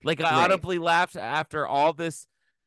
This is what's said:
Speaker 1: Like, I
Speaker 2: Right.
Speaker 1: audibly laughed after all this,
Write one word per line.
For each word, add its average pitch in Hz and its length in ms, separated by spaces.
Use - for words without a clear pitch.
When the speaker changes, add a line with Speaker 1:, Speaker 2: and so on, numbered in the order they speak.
Speaker 1:
Like, 156 160
I 160 40
Speaker 2:
Right. 160 200
Speaker 1:
audibly 180 340
laughed 170 380
after 147 500
all 147 260
this, 160 340